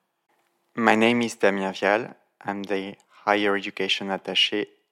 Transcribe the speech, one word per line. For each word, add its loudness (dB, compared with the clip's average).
My 6
name 4
is -4
Damien 0
Vial. 0
I'm -8
the -6
higher 2
education -6
attaché -2